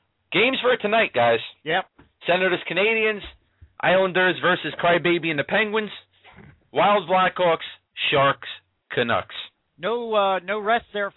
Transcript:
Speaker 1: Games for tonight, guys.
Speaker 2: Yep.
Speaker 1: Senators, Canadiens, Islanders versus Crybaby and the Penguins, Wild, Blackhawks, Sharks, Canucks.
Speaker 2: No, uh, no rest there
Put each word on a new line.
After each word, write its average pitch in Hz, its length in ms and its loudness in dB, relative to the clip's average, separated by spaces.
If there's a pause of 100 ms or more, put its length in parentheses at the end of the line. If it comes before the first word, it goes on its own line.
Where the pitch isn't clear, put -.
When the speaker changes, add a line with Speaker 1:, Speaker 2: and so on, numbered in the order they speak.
(320)
Speaker 1:
Games 233 280 0
for 247 180 2
tonight, 214 360 0
guys. 117 260 4 (240)
Speaker 2:
Yep. 170 220 -4 (400)
Speaker 1:
Senators, 180 340 0 (100)
Canadiens, 214 520 0 (580)
Islanders 185 640 2
versus 160 400 0
Crybaby 170 480 2
and 147 80 -2
the 135 60 -2
Penguins, 214 460 -2 (800)
Wild, 180 360 2
Blackhawks, 180 560 2 (460)
Sharks, 139 380 2 (420)
Canucks. 117 440 -2 (440)
Speaker 2:
No, 226 340 -4
uh, 196 280 2
no 196 180 -6
rest 214 340 -2
there 202 240 -6